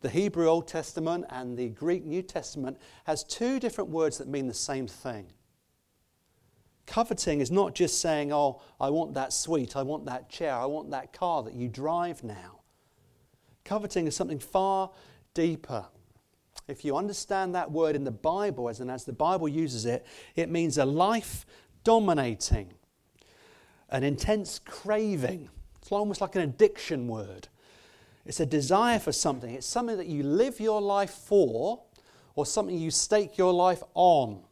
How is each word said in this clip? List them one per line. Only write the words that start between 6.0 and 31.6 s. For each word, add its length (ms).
Coveting 560
is 120
not 240
just 240
saying, 320
"Oh, 280
I 100
want 240
that 180
suite, 440
I 60
want 240
that 220
chair, 260
I 120
want 240
that 220
car 320
that 100
you 140
drive 560
now." 360
Coveting 440
is 80
something 240
far 500
deeper. 540
If 180
you 120
understand 580
that 160
word 240
in 80
the 80
Bible, 580
as, 120
and 100
as 140
the 80
Bible 360
uses 380
it, 180
it 140
means 280
a 80
life 600
dominating, 880
an 120
intense 560
craving. 880
It's 120
almost 280
like 140
an 80
addiction 640
word. 400
It's 160
a 60
desire 520
for 140
something. 420
It's 140
something 280
that 120
you 160
live 340
your 220
life 320
for 720